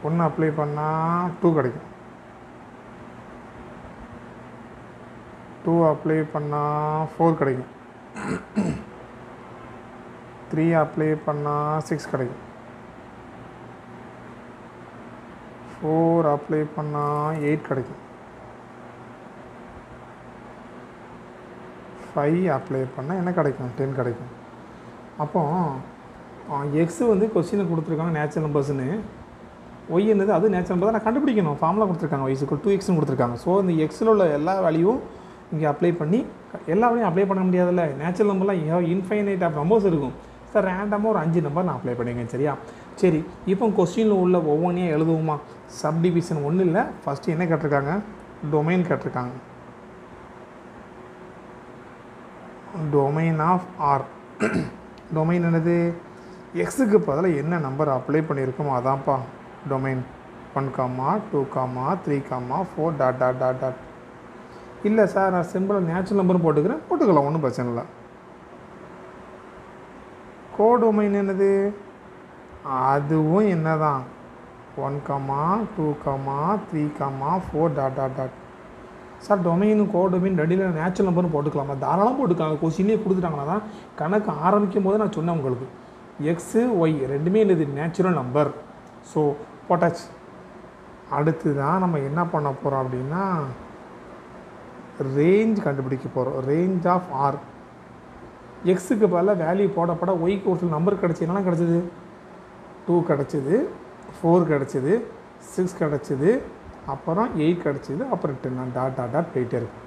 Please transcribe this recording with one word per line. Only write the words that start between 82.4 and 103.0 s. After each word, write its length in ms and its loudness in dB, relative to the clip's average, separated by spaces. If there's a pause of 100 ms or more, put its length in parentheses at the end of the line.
கொஸ்டினே 400 2
கொடுத்துட்டாங்கன்னா 500 0
தான் 80 0 (340)
கணக்கு 360 0
ஆரம்பிக்கும் 520 2
போது 140 4
நான் 140 2
சொன்னேன் 260 0
உங்களுக்கு, 300 -2 (640)
எக்ஸு, 300 0 (200)
ஒய் 120 4 (200)
ரெண்டுமே 300 4
என்னது? 220 4 (140)
Natural 400 2
number. 320 2 (600)
So, 240 2 (340)
potash. 360 2 (1120)
அடுத்து 380 2
தான் 280 2
நம்ம 140 2 (120)
என்ன 240 0
பண்ண 180 2
போகிறோம் 320 0
அப்படின்னா, 400 -2 (1900)
ரேஞ்ச் 520 6
கண்டுபிடிக்க 460 -2
போகிறோம். 240 0 (120)
Range 360 2 (100)
of 60 2 (280)
R. 40 -2 (1300)
எக்ஸுக்கு 500 4
பதிலா 200 4 (100)
value 320 2
போட 160 2
போட 200 0 (120)
ஒய்க்கு 260 0
ஒரு 80 0
சில 180 0
number 260 2
கிடச்சி, 220 0
என்னெல்லாம் 240 0
கிடச்சிது? 300 2 (1080)
டூ 220 4